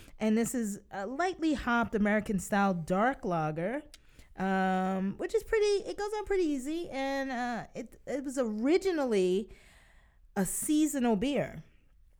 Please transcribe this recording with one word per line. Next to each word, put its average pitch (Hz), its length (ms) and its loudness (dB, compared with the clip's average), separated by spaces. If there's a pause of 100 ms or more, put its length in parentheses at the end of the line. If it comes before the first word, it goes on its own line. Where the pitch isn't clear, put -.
(200)
And 220 180 4
this 226 160 0
is 214 240 -4 (140)
a 196 140 -6
lightly 320 480 0
hopped 233 400 0
American-style 202 800 2
dark 190 500 0
lager, 170 580 -2 (560)
um, 190 800 0
which 370 160 -2
is 440 80 0
pretty, 427 240 2 (220)
it 349 100 -6
goes 415 180 -4
on 415 100 -4
pretty 381 180 2
easy. 294 460 -2
And, 269 420 -4
uh, 240 300 -4 (120)
it, - 320 -12
it 262 180 -6
was 269 140 -4
originally 233 1120 2 (840)
a 190 100 2
seasonal 277 680 2
beer, 185 460 -2 (580)